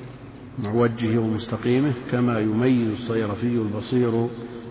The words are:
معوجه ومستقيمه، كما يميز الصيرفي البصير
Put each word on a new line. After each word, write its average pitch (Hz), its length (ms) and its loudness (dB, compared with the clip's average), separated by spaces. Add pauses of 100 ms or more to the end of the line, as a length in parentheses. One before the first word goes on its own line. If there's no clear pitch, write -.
(580)
معوجه 113 600 2
ومستقيمه، 117 760 0 (200)
كما 123 280 2
يميز 113 480 4
الصيرفي 110 580 -2
البصير 117 800 0 (420)